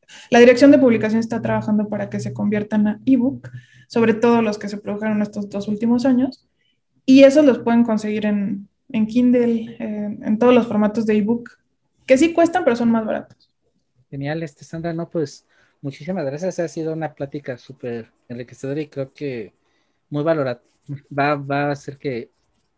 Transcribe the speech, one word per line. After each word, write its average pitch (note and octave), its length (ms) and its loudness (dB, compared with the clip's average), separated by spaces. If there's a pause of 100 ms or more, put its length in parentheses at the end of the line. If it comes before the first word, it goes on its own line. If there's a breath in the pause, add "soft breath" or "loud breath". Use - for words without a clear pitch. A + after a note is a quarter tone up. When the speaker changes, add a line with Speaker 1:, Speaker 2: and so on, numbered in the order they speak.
(300 loud breath)
Speaker 1:
la A#3+ 80 4
dirección B3 320 8
de D4 80 8
publicación A3 400 2
está A3+ 240 -4
trabajando G#3+ 460 -2
para G#3 200 -8
que G3+ 120 -8
se G3 120 -8
conviertan G#3 540 -2
a G#3+ 180 -4
ebook, C4 460 0 (380 loud breath)
sobre A3 260 2
todo A#3 280 2
los G#3 160 -2
que G3+ 100 -10
se G3+ 80 -10
produjeron G#3 460 -4
estos G3+ 260 -8
dos G3 180 -8
últimos A#3 400 0
años. B3+ 420 0 (560)
Y C4+ 200 8
esos C4+ 200 8
los A#3 140 4
pueden A#3 240 2
conseguir G#3+ 440 -4
en, G3+ 420 -4 (220)
en A3 180 -2
Kindle, A#3 720 0
en, G#3+ 420 -8
en G#3+ 160 -2
todos B3 160 6
los A#3 140 2
formatos G#3+ 360 -2
de G#3+ 120 0
ebook, A#3 340 -2 (560)
que C4 100 6
sí E4 160 2
cuestan, E4+ 300 2
pero A#3+ 140 0
son A#3 160 0
más A3+ 120 0
baratos. - 460 -10 (580)
Speaker 2:
Genial, C#3+ 360 -8
este, D3+ 200 -16
Sandra, E3 280 -10
no, E3 180 -10
pues, - 380 -8 (320)
muchísimas D3+ 440 -8
gracias. D#3+ 360 -6
Ha E3+ 80 -4
sido D#3+ 240 -8
una D#3 200 -8
plática C#3 460 -12
súper A#2 540 -14 (160)
enriquecedora C3 520 -10
y D3 60 -8
creo C3+ 260 -12
que B2 400 -12 (580)
muy D3 120 -6
valorada. D3 400 -4 (480)
Va, C#3+ 240 -2
va C#3+ 300 -4
a C#3+ 80 -4
hacer C#3 260 -14
que B2+ 320 -10 (480)